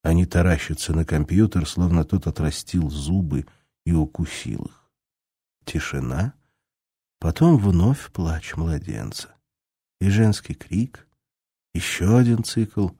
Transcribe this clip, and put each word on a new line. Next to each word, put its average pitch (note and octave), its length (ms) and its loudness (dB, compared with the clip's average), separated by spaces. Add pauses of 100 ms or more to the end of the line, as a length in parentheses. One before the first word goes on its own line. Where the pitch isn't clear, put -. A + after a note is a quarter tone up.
Они E2+ 220 4
таращатся E2 680 0
на D#2+ 120 0
компьютер, E2 640 2
словно E2+ 360 2
тот F2+ 240 -2
отрастил D#2 640 -4
зубы C#2+ 560 -2 (400)
и F2 80 0
укусил D2+ 720 -4
их. - 260 -18 (760)
Тишина. C#2 680 -4 (840)
Потом D3+ 380 4
вновь G2 540 2
плач E2 440 -6
младенца. E2 800 -6 (640)
И G2 80 2
женский G#2+ 440 2
крик. - 540 -6 (680)
Еще - 440 0
один A#2 260 4
цикл. G#2+ 460 -2 (100)